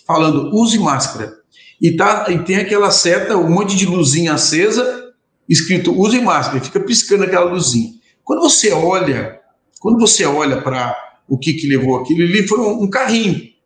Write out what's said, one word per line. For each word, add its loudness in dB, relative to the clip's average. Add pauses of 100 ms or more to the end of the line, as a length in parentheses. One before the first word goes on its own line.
falando, 0
"Use 2
máscara." -4 (480)
E, 2
tá, 0
e -2
tem -2
aquela 0
seta, 0
um 0
monte 0
de 0
luzinha 0
acesa, 0 (480)
escrito, 2
"Use 2
máscara", 0
e -2
fica -4
piscando 0
aquela 2
luzinha. -2 (320)
Quando -2
você 4
olha, -2 (400)
quando 2
você 2
olha 0
pra -4 (320)
o -2
que -2
que -4
levou 2
aquilo, 0
ali 2
foi 0
um, -2
um -2
carrinho, -2 (160)